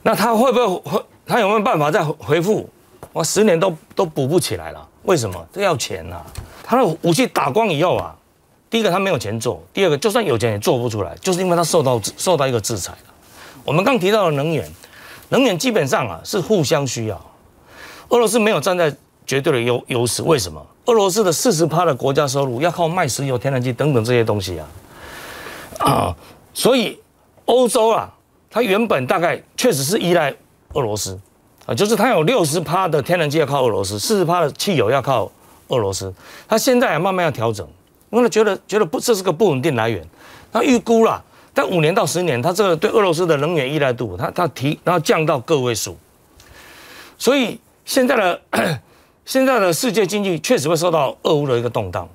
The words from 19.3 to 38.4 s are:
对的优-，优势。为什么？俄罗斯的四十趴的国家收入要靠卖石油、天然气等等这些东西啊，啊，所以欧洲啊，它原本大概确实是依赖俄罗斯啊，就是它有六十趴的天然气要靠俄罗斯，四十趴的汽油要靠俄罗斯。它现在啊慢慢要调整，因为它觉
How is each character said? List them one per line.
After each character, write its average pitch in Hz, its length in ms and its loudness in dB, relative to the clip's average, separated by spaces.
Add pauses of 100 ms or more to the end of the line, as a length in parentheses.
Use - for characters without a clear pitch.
对 151 100 0
的 127 80 2
优-， 120 280 0
优 120 200 0
势。 - 160 -4
为 147 160 2
什 90 100 -6
么？ 76 160 -16 (200)
俄 240 80 4
罗 202 160 4
斯 185 120 0
的 185 80 4
四 220 220 2
十 165 140 2
趴 160 180 0
的 156 100 2
国 127 200 -2
家 147 120 2
收 139 200 -2
入 127 160 -4
要 170 100 0
靠 170 160 0
卖 175 180 0
石 139 200 -4
油、 131 120 -2
天 131 140 -4
然 127 100 -2
气 127 120 -2
等 139 200 0
等 117 120 4
这 123 80 0
些 117 100 4
东 104 160 0
西 90 180 -6
啊， 78 100 -14 (1120)
啊， 95 360 0 (380)
所 247 240 2
以 180 200 -2 (460)
欧 240 240 4
洲 220 220 2
啊， 135 200 0 (400)
它 220 120 -2
原 214 260 2
本 143 180 0
大 190 140 0
概 160 220 0 (160)
确 254 140 2
实 139 120 -2
是 170 140 0
依 175 160 0
赖 151 200 2 (400)
俄 147 80 -2
罗 107 140 -2
斯 95 240 -8 (460)
啊， 123 100 -4
就 180 100 0
是 220 80 0
它 226 160 2
有 175 140 2
六 185 220 2
十 151 160 -2
趴 180 260 -2
的 151 140 0
天 175 180 0
然 151 100 0
气 143 80 -2
要 156 80 2
靠 135 180 0
俄 123 40 2
罗 101 160 0
斯， 101 160 -6
四 214 180 0
十 185 60 2
趴 175 160 2
的 156 140 2
汽 185 240 -2
油 185 120 2
要 135 120 2
靠 117 280 -2 (380)
俄 131 100 -2
罗 98 160 0
斯。 95 200 -8 (340)
它 220 100 2
现 247 220 2
在 214 160 0
啊 147 40 -2
慢 190 140 -2
慢 180 120 0
要 156 40 0
调 117 220 -2
整， 101 160 -8 (420)
因 214 80 0
为 247 60 4
它 220 60 2
觉 214 120 2